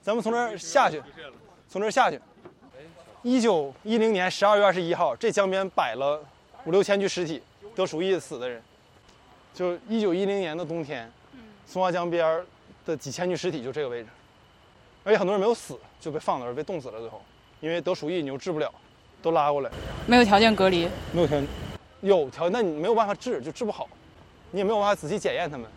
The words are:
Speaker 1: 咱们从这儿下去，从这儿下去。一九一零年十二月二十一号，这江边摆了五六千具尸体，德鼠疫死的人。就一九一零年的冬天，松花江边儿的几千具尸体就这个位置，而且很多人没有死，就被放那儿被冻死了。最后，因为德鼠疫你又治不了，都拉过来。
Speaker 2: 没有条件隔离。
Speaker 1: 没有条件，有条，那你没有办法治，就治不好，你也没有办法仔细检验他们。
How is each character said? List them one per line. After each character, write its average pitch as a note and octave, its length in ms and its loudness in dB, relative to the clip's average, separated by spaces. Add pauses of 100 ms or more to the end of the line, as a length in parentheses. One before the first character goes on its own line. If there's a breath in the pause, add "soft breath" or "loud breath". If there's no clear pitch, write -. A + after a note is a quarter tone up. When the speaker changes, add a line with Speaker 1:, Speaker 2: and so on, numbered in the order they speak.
Speaker 1:
咱 G3+ 140 -2
们 A#3 80 -2
从 A3 80 -2
这 A#3 80 0
儿 A#3 180 -2
下 A#3 320 4
去， D3+ 140 -4 (640)
从 F#3+ 120 -6
这 G#3+ 80 0
儿 - 20 0
下 A#3+ 200 4
去。 C#3 100 -8 (1000)
一 B3 180 2
九 D#3+ 420 2
一 A3+ 160 0
零 A3 140 4
年 F#3 180 2
十 G3 160 0
二 G#3 100 6
月 G3+ 80 6
二 F#3+ 80 6
十 F3 80 0
一 E3+ 140 0
号， D#3 220 0
这 A3+ 160 0
江 G3 180 2
边 F#3+ 200 -2
摆 B2 260 -2
了 C#3+ 240 -2 (440)
五 D#3+ 60 -6
六 F#3 100 4
千 G3+ 200 2
具 G3 80 -2
尸 F3 160 -4
体， D3+ 180 -8 (320)
德 F#3 100 0
鼠 D#3 160 -6
疫 F#3+ 160 0
死 D3 220 -10
的 B2 100 -8
人。 A#2 140 -12 (880)
就 F3+ 220 -2 (140)
一 A3+ 120 0
九 G#3 120 2
一 F#3+ 140 0
零 G3+ 120 0
年 D#3+ 180 -4
的 F3 80 -6
冬 D#3+ 200 -6
天， B2+ 260 -10 (560)
松 F#3 160 -4
花 F#3 80 2
江 F3 180 -2
边 E3+ 160 2
儿 D#3+ 200 2 (400)
的 E3 120 -4
几 C#3 140 -10
千 F3+ 180 -4
具 F3+ 60 -2
尸 F3 160 -4
体 C#3 140 -8
就 C3 80 -8
这 D3+ 100 -4
个 C3+ 60 -4
位 A#2+ 140 -8
置， G#2+ 60 -16 (920)
而 G3+ 100 2
且 G#3+ 60 6
很 F#3+ 80 2
多 F#3 80 2
人 G3+ 60 2
没 G3 80 2
有 A#3 60 4
死， - 220 -14 (220)
就 D#3+ 140 -10
被 D3+ 80 -6
放 E3 180 -2
那 B2+ 60 -8
儿 A#2+ 100 -6
被 C#3+ 80 -6
冻 F3 180 -6
死 B2+ 100 -12
了。 A2 100 -12
最 A#2 80 -10
后， B2 120 -16 (400)
因 D#3 100 -4
为 E3+ 100 0
德 F3 140 0
鼠 D3+ 160 -6
疫 F3+ 100 -2
你 D3 80 -4
又 C3+ 80 -6
治 F3+ 160 -6
不 D3+ 60 -2
了， C#3+ 120 -2 (520)
都 E3 100 0
拉 D3 180 4
过 C#3+ 120 0
来。 B2 80 -6 (360)
Speaker 2:
没 A#3 100 6
有 B3 80 10
条 G3+ 140 6
件 A3 160 6
隔 F#3+ 140 4
离。 E3+ 180 2 (240)
Speaker 1:
没 E3+ 120 2
有 E3 40 4
条 D3 120 2
件， C#3+ 100 -2 (540)
有 F#3 260 4
条， D#3+ 220 -2
那 A#3+ 100 0
你 E3+ 180 0
没 D#3+ 80 -2
有 A3+ 80 4
办 A3 120 2
法 G3+ 80 -2
治， G#3 260 -6
就 B2+ 100 -10
治 - 140 -6
不 G#3 80 -4
好， - 160 -10 (640)
你 F3 80 -6
也 G3+ 60 0
没 G3 60 2
有 A3+ 80 2
办 G3+ 60 2
法 G3+ 100 4
仔 D3+ 140 -10
细 G3 100 -2
检 D#3+ 160 -2
验 D#3+ 160 -2
他 D3+ 60 -12
们。 A#2 100 -12 (100)